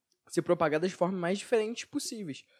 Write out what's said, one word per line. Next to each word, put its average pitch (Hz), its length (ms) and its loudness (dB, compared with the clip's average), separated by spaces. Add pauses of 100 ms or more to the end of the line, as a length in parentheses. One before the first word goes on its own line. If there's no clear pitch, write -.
(280)
se - 140 0
propagar 160 360 4
das 180 140 0
formas 185 260 0
mais 175 200 0
diferentes 226 480 0
possíveis. 208 580 -8 (160)